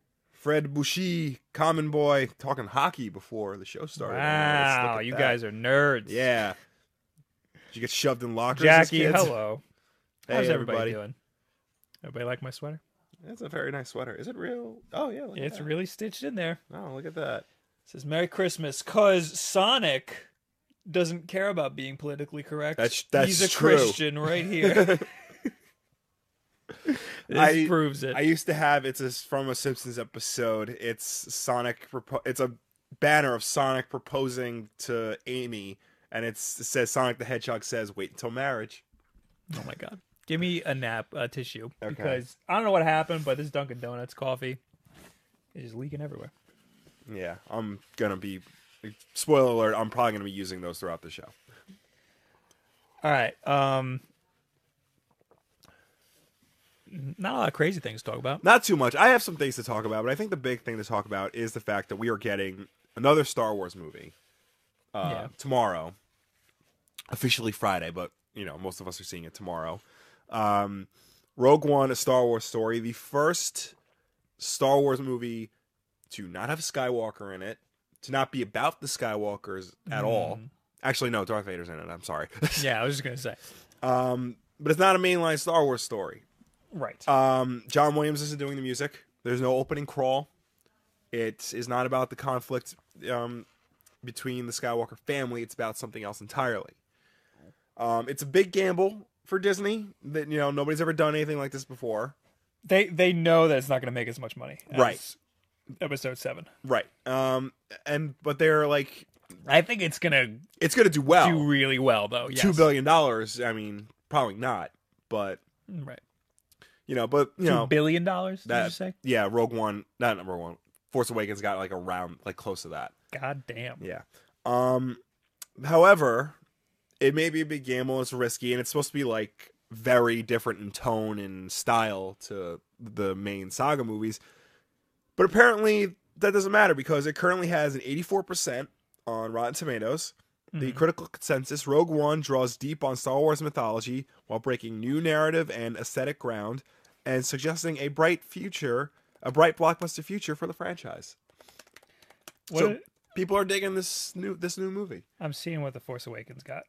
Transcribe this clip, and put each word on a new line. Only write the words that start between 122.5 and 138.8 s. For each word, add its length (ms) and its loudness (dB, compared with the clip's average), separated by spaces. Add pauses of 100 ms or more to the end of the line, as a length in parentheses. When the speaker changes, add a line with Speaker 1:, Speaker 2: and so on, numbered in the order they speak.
Speaker 1:
to 80 -14
that. 220 -10 (200)
Speaker 2:
God 340 -10
damn. 360 -12
Speaker 1:
Yeah. 180 -10 (460)
Um, 500 2 (680)
however, 680 8 (640)
it 160 6
may 160 2
be 120 0
a 40 -6
big 180 -8
gamble, 360 0
it's 140 -4
risky, 400 -2
and 60 -2
it's 100 -6
supposed 180 -2
to 60 -10
be, 100 -2
like, 480 -6 (180)
very 520 4
different 380 -2
in 100 -10
tone 480 -2
and 340 -10
style 680 0
to 400 -10 (200)
the 340 -4
main 360 -8
saga 340 0
movies. 340 -4 (960)
But 120 4
apparently 680 6 (220)
that 160 2
doesn't 200 2
matter 220 8
because 320 0
it 80 -2
currently 340 0
has 260 0
an 100 -8
eighty-four 380 -2
percent 480 -6 (360)